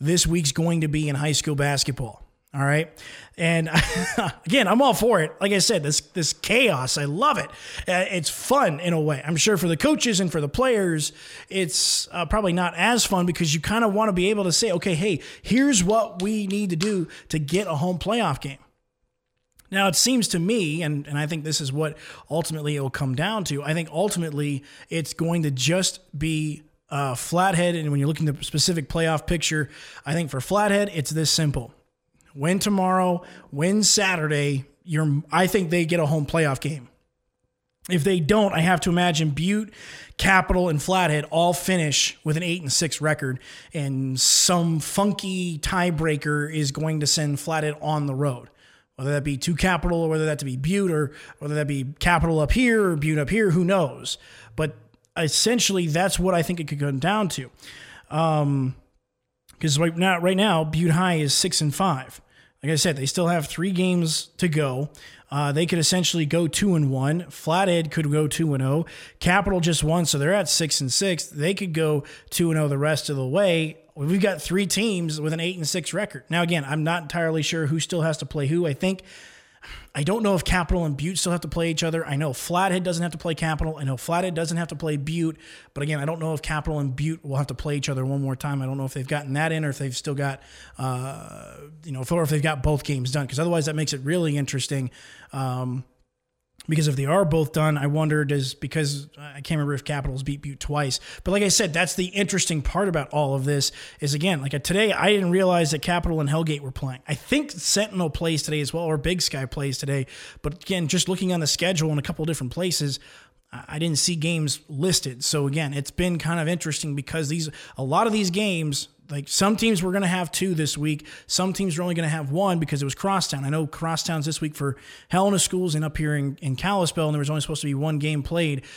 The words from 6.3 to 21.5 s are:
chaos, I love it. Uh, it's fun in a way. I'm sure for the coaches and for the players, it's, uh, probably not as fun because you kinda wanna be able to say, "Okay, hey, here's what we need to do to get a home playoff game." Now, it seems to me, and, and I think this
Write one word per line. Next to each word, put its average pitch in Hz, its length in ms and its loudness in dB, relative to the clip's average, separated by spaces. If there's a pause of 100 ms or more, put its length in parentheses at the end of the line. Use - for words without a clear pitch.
chaos, 180 680 2
I 143 60 -2
love 202 340 2
it. - 100 -6 (380)
Uh, 185 240 2
it's 180 180 -2
fun 214 520 2
in 175 120 0
a 160 80 2
way. 147 240 0
I'm 160 120 -2
sure 208 200 4
for 170 120 0
the 165 80 2
coaches 247 420 2
and 185 140 0
for 165 80 -2
the 147 80 -2
players, 190 640 2 (360)
it's, - 640 0
uh, 170 160 -4
probably 202 260 2
not 175 220 0
as 208 320 2
fun 180 180 2
because 165 300 0
you 165 60 0
kinda 220 280 0
wanna 208 240 2
be 180 180 2
able 208 140 0
to 175 80 2
say, 220 200 2
"Okay, 175 240 0
hey, 175 240 -2 (220)
here's 247 420 4
what 202 380 0
we 208 260 -2
need 202 220 -2
to 170 60 0
do 185 300 0 (220)
to 160 100 -2
get 170 300 -2
a 156 80 -2
home 175 240 -2
playoff 196 400 0
game." 139 180 -12 (1120)
Now, 196 160 4
it 180 80 2
seems 240 340 4
to 180 120 -2
me, 175 420 0
and, 147 240 -2
and 147 100 -6
I 147 120 0
think 156 160 -4
this 156 160 -2